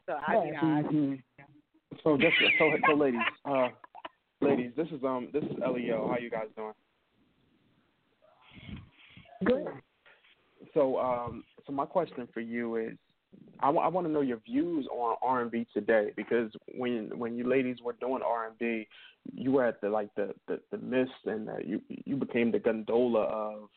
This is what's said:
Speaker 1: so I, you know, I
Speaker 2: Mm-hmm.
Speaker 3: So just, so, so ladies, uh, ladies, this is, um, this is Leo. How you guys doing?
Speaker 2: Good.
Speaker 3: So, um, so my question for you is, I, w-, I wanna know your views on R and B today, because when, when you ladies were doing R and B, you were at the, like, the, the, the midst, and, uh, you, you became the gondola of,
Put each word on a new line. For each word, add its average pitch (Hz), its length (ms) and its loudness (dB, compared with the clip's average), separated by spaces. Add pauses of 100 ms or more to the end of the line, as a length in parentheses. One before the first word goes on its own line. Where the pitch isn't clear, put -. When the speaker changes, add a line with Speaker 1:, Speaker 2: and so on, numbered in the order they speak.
Speaker 1:
so 160 120 -4 (100)
I, 170 180 4
you 151 80 -4
know, 151 80 -6
I 156 220 2
Speaker 2:
Mm-hmm. 147 320 2 (880)
Speaker 3:
So 151 140 4
just, 165 180 4 (240)
so, 156 120 6 (160)
so 151 80 6
ladies, 135 260 2 (240)
uh, 131 240 2 (720)
ladies, 123 360 2
this 156 120 0
is, 143 160 -8
um, 127 280 -2
this 151 120 0
is - 80 -4 (200)
Leo. 117 360 0
How 123 100 0
you 120 100 -6
guys 110 280 -4
doing? 107 160 -8 (2750)
Speaker 2:
Good. 254 220 4 (1040)
Speaker 3:
So, 131 260 4
um, 120 460 -2 (200)
so 143 80 -10
my 139 140 -2
question 147 480 -2
for 117 60 -6
you 117 360 -4
is, 113 200 -6 (640)
I, 131 60 4
w-, 151 180 4
I - 20 4
wanna 175 220 0
know 151 140 2
your 123 160 0
views 139 500 -2
on 117 340 -2
R 127 200 2
and 117 100 -4
B 117 200 -2
today, 107 440 4
because 113 340 0 (240)
when, 120 420 -4
when 120 200 -4
you 120 120 -2
ladies 127 340 2
were 120 180 -6
doing 123 260 -2
R 113 220 -2
and 110 100 -16
B, 113 300 -2 (440)
you 131 200 -2
were 131 120 4
at 113 160 0
the, 101 80 -2
like, 104 280 -2
the, - 180 -4 (140)
the, - 120 -4 (120)
the 104 60 -6
midst, 127 360 0 (120)
and, 110 220 -4
uh, 110 160 -8
you, 95 240 -4
you - 280 -6
became 123 340 0
the 107 80 2
gondola 113 640 2
of, 107 540 -4